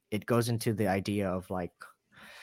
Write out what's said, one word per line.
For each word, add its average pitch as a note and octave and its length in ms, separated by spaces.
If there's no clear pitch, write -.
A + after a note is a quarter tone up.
it G2+ 160
goes A#2 220
into A2+ 260
the G2+ 140
idea G2 420
of, F#2 200
like, F2+ 220